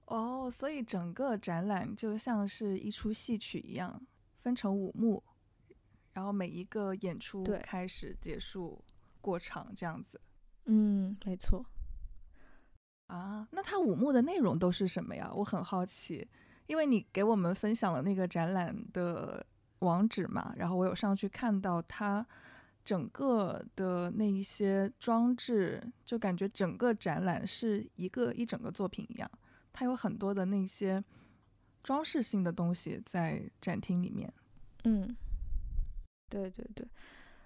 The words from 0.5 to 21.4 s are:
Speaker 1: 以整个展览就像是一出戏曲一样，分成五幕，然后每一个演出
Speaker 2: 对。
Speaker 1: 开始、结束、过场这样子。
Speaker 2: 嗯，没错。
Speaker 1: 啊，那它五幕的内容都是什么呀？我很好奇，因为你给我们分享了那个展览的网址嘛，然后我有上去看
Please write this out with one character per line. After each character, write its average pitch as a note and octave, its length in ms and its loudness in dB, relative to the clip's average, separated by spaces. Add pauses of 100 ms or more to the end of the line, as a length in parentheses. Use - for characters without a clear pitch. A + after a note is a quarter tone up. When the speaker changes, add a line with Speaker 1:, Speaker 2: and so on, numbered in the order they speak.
Speaker 1:
以 D4 120 -4
整 F3 320 -4
个 B3 220 0
展 F3+ 320 -2
览 G3+ 280 -2
就 G#3+ 220 -4
像 G#3+ 300 0
是 G3 300 -2
一 G#3 120 -4
出 G#3 220 -2
戏 A3 260 0
曲 - 220 -4
一 - 140 -10
样， F3+ 280 -6 (400)
分 B3 140 0
成 G3 200 0
五 F#3+ 220 -2
幕， A3+ 240 4 (920)
然 F#3+ 100 -4
后 G3+ 80 -2
每 F#3+ 160 0
一 F3 160 -6
个 G3+ 320 -4
演 F#3 240 -4
出 F#3+ 240 -8
Speaker 2:
对。 F#3+ 160 0
Speaker 1:
开 F#3 280 -6
始、 - 340 -6
结 C#3+ 180 -6
束、 - 420 -8 (380)
过 F3+ 180 -2
场 - 380 -8
这 F#3 100 -8
样 E3 160 -6
子。 - 200 -16 (440)
Speaker 2:
嗯， G3+ 600 4
没 F#3 100 -4
错。 F#3+ 300 4 (1400)
Speaker 1:
啊， G3 440 -8
那 F4+ 100 -6
它 G4+ 160 -2
五 C#4 180 6
幕 C4 180 4
的 A#3+ 80 8
内 E4+ 160 2
容 G3 200 6
都 F3+ 140 6
是 F#3 160 2
什 F3 160 -2
么 - 120 -8
呀？ - 180 -6
我 G#3 100 0
很 F#3+ 200 -2
好 F#3 220 -2
奇， - 400 -8 (420)
因 D4+ 100 0
为 D#4 80 6
你 B3 260 4
给 F#3+ 120 2
我 A3 120 6
们 F3+ 180 4
分 G#3+ 220 0
享 G3+ 160 2
了 C#3 100 0
那 G3 140 2
个 F#3 120 2
展 E3+ 260 0
览 F3+ 220 0 (180)
的 - 520 -2 (340)
网 F3+ 280 6
址 G#3+ 200 0
嘛， - 280 -4
然 E3+ 140 -2
后 F#3 80 2
我 F#3 80 4
有 F#3 100 2
上 G3 200 2
去 G3 120 0
看 G#3 320 2